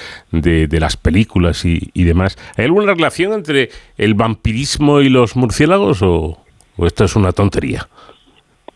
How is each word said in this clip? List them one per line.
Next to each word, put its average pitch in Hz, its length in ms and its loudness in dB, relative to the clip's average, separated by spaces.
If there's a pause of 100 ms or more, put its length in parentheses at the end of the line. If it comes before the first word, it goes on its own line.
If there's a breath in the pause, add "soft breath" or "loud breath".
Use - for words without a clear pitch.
(320 loud breath)
de, 82 360 0
de 78 120 0
las 73 180 -2
películas 87 680 0
y, 85 300 -2
y 90 120 0
demás? 87 320 0 (200 loud breath)
¿Hay 110 80 0
alguna 196 300 2
relación 170 380 -2
entre 147 360 -2 (280 loud breath)
el 107 180 2
vampirismo 117 840 0
y 135 80 4
los 123 260 2
murciélagos 151 680 0
o, 82 380 0 (360)
o 87 120 -2
esto - 180 0
es 92 100 0
una 95 180 2
tontería? - 540 -2 (880 soft breath)